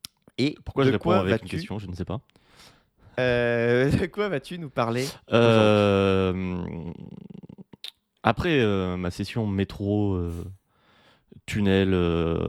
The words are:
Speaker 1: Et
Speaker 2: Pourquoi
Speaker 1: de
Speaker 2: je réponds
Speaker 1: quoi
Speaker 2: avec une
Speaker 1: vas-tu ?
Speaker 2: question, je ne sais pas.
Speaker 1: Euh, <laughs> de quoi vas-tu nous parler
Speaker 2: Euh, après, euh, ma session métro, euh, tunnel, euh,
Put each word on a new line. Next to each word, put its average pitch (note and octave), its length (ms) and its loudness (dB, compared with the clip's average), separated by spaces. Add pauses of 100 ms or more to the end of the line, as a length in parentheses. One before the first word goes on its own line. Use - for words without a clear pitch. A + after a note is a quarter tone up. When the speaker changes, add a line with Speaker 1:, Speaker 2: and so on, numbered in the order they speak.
(380)
Speaker 1:
Et C#3+ 260 0
Speaker 2:
Pourquoi - 200 -2
Speaker 1:
de C3+ 60 6
Speaker 2:
je C3 40 4
réponds G2+ 120 -2
Speaker 1:
quoi F3 160 4
Speaker 2:
avec F#2+ 100 0 (100)
une F#2 60 -14
Speaker 1:
vas-tu ? - 0 - (100)
Speaker 2:
question, A2+ 220 -8
je G2 80 -10
ne F2+ 80 -10
sais F2+ 100 -8
pas. F#2 160 -6 (1000)
Speaker 1:
Euh, A#2+ 720 2
<laughs> - 80 2
de - 60 0
quoi G3+ 240 -4
vas-tu F3 300 -8
nous D#3 100 -10
parler B2 380 -2 (260)
Speaker 2:
Euh, G2 1300 4 (1600)
après, D3 380 0
euh, G2 360 0
ma F2+ 140 -4
session G#2+ 380 -6
métro, G2+ 680 -2
euh, F2 180 -4 (1160)
tunnel, F#2+ 480 2
euh, E2+ 420 0 (120)